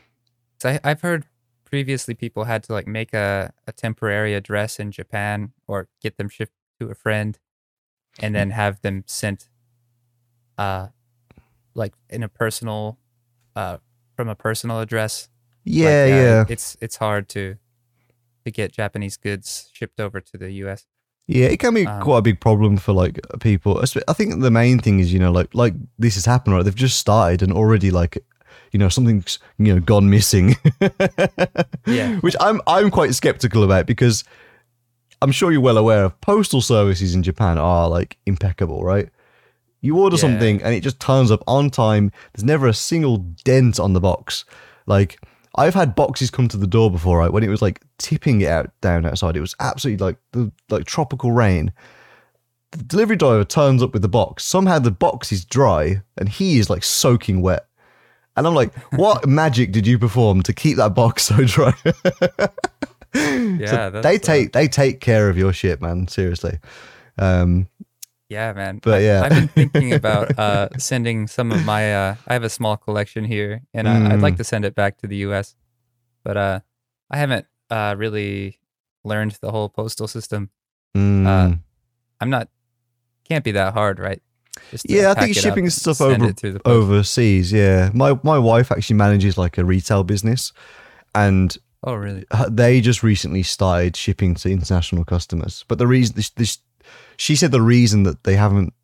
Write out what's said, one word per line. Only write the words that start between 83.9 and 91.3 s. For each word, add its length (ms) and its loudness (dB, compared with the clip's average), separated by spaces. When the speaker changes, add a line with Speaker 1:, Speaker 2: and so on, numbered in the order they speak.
Speaker 1:
right? 240 -8
Just 180 -14
to 60 0
Speaker 2:
Yeah, 160 4
I 40 2
Speaker 1:
pack 100 2
Speaker 2:
think 120 0
Speaker 1:
it 40 0
up 100 -2
Speaker 2:
shipping 140 0
Speaker 1:
and 80 0
Speaker 2:
stuff 260 -2
Speaker 1:
send 240 2
Speaker 2:
over, 80 2
Speaker 1:
it 80 -8
through 140 -8
the 80 -10
post. 140 4
Speaker 2:
overseas. 800 2
Yeah, 400 4
my, 300 2
my 160 2
wife 340 4
actually 240 0
manages, 400 4
like, 220 -2
a 80 0
retail 380 0
business, 500 -2
and 400 2